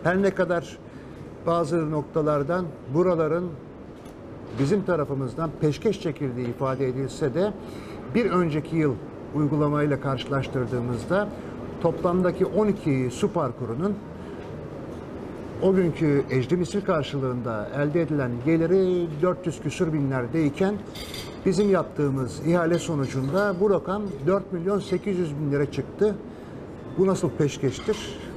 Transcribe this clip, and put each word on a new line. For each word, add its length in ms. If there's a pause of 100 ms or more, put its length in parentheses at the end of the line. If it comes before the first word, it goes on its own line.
Her 180
ne 100
kadar 460 (680)
bazı 440
noktalardan 760 (280)
buraların 560 (1080)
bizim 260
tarafımızdan 640 (120)
peşkeş 400
çekildiği 460
ifade 400
edilse 460
de 200 (640)
bir 160
önceki 440
yıl 200 (400)
uygulamayla 680
karşılaştırdığımızda 1300 (540)
toplamdaki 640
on 220
iki 440
su 220
parkurunun 600 (1700)
o 100
günkü 560
ecdi 280
misil 240
karşılığında 960
elde 240
edilen 300 (140)
geliri 640 (140)
dört 240
yüz 160
küsür 320
binlerdeyken 840 (680)
bizim 240
yaptığımız 760
ihale 320
sonucunda 800
bu 100
rakam 340 (240)
dört 260
milyon 260
sekiz 380
yüz 220
bin 120
lira 200
çıktı. 440 (840)
Bu 100
nasıl 220
peşkeştir? 920 (180)